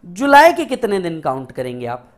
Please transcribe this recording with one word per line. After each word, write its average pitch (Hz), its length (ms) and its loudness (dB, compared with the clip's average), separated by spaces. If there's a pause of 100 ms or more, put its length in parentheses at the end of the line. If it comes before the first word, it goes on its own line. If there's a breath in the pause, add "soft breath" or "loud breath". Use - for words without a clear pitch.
जुलाई 277 480 4
के 339 120 -4
कितने 226 360 -4
दिन 165 200 -8
काउंट 135 320 -8
करेंगे 123 340 -10
आप? 123 320 -12